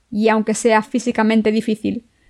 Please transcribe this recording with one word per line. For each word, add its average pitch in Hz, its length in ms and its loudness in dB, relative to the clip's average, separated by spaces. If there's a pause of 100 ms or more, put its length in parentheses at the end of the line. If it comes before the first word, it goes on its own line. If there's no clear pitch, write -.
y 214 200 0
aunque 220 260 0
sea 214 280 2
físicamente 220 680 0
difícil, 214 540 -4 (260)